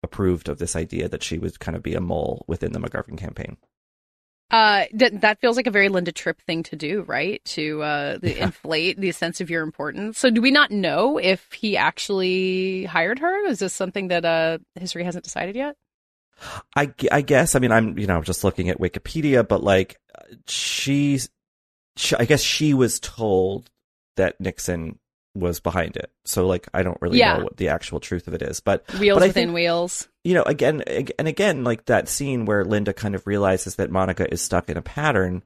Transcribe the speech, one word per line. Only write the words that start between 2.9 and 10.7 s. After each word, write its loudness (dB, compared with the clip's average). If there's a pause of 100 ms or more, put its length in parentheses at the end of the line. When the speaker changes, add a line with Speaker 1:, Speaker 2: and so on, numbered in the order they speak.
Speaker 1:
campaign. -12 (920)
Speaker 2:
Uh, 6 (100)
that, 2
that 4
feels 2
like 0
a -2
very 4
Linda 0
Tripp -6
thing -4
to -12
do, -4
right? -4
To, -6
uh, -2
the -2
Speaker 1:
Yeah. -4
Speaker 2:
inflate -2
the -2
sense -6
of -6
your -2
importance. -8
So 6
do 4
we 4
not 4